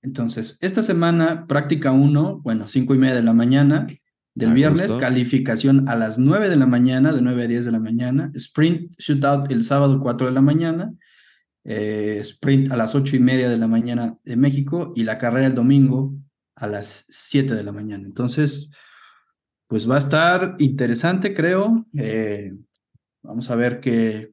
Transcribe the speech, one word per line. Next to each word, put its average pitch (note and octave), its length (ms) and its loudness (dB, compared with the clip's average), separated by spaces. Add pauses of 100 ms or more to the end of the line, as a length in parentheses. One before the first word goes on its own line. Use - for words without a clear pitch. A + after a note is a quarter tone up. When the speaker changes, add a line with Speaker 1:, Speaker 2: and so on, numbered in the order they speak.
Speaker 1:
Entonces, A2+ 600 -8
esta F#3+ 200 -2
semana, E3+ 640 0
práctica C#3+ 460 0
uno, D3 480 4
bueno, A2 260 -4
cinco C3 280 0
y C3 40 4
media C3 160 4
de A#2+ 80 0
la A2+ 120 4
mañana C#3 520 4 (480)
del A2+ 160 0
Speaker 2:
A A#2 40 4
Speaker 1:
viernes, D3+ 360 4
Speaker 2:
gusto. A2+ 80 -2
Speaker 1:
calificación B2+ 880 2
a A#2+ 60 -2
las A2+ 240 -2
nueve F3+ 300 2
de F3 80 2
la C3+ 100 4
mañana, C3 460 2
de C3 100 0
nueve B2 220 0
a - 20 -4
diez A#2 180 -2
de A#2+ 80 -4
la A2+ 60 0
mañana, B2 560 -2
sprint - 640 -2
shootout C#3 540 0
el A2+ 120 0
sábado C#3 360 2
cuatro B2 260 -4
de B2+ 60 -2
la C3+ 100 2
mañana, E3 500 0 (720)
eh, G#2+ 560 -4
sprint C3+ 520 0
a B2+ 40 -4
las A2+ 200 -2
ocho C#3 180 -2
y B2+ 60 2
media B2+ 280 2
de A#2+ 100 0
la A2+ 100 0
mañana A#2 560 -2
de A#2+ 120 -6
México C#3 600 -2
y A2+ 80 -2
la A2 140 -6
carrera B2 280 0
el C3 80 0
domingo C3+ 600 2 (420)
a A2 100 -10
las G2+ 440 -10
siete C3 440 -2
de G#2 80 -6
la G#2 100 -10
mañana. G#2 340 -12
Entonces, C#3 640 -4 (1000)
pues A2 220 -2
va C3+ 60 2
a - 20 4
estar E3+ 640 0
interesante, D#3+ 760 0
creo. G3 520 0 (120)
Eh, A2 540 -6 (680)
vamos A#2 280 -10
a A#2+ 60 -2
ver A#2+ 240 -2
qué A2+ 520 -2